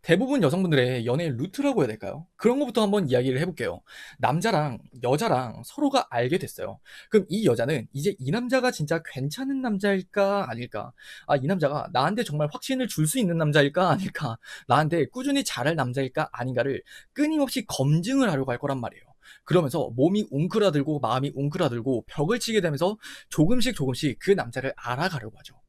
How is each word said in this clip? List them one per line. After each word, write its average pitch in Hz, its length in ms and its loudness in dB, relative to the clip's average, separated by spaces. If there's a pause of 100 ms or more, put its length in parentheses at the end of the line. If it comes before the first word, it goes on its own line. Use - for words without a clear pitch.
대부분 254 400 2
여성분들의 135 640 2
연애 147 240 -2
루트라고 190 540 -2
해야 120 60 2
될까요? 110 380 -8 (100)
그런 247 220 2
것부터 240 240 0
한번 202 280 2
이야기를 127 300 2
해볼게요. 127 420 -4 (360)
남자랑 151 600 0 (240)
여자랑 127 640 0
서로가 277 440 0
알게 127 280 0
됐어요. 101 420 -10 (300)
그럼 214 180 4
이 208 180 -2
여자는 120 460 2
이제 165 260 -4
이 131 120 -6
남자가 247 400 0
진짜 160 340 -2
괜찮은 262 560 -6
남자일까 196 920 0
아닐까? 117 420 -8 (340)
아, 147 100 2
이 131 100 0
남자가 147 460 0
나한테 185 320 0
정말 147 260 -2
확신을 254 380 -4
줄 156 220 0
수 262 80 -2
있는 170 200 2
남자일까 151 520 4
아닐까? 139 480 -2 (300)
나한테 151 380 4
꾸준히 277 380 -2
잘할 139 320 -2
남자일까 135 560 -2
아닌가를 127 500 -2 (300)
끊임없이 294 540 0
검증을 190 640 2
하려고 131 220 -2
할 123 60 -4
거란 139 220 -4
말이에요. - 220 -10 (420)
그러면서 151 520 0
몸이 180 340 2
웅크라들고 151 680 0
마음이 127 340 -2
웅크라들고 135 720 -2
벽을 180 320 -2
치게 220 220 0
되면서 170 360 0 (340)
조금씩 226 440 6
조금씩 135 460 -2
그 - 100 0
남자를 131 460 0
알아가려고 127 640 -4
하죠. - 160 -20 (140)